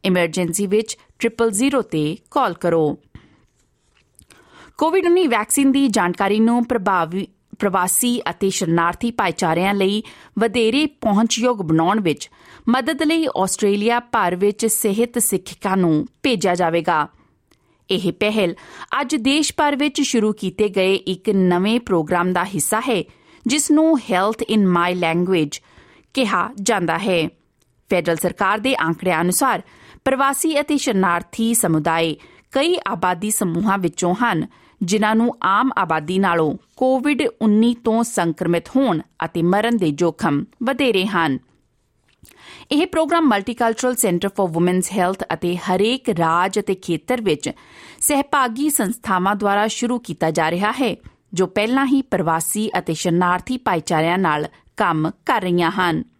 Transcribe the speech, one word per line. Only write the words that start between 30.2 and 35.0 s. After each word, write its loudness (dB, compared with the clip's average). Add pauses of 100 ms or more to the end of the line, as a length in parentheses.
ਅਤੇ -2
ਸ਼ਰਨਾਰਥੀ 0
ਸਮੁਦਾਇ 0 (380)
ਕਈ 2 (120)
ਆਬਾਦੀ -2
ਸਮੂਹਾਂ 0
ਵਿੱਚੋਂ 0
ਹਨ 0 (360)
ਜਿਨ੍ਹਾਂ 0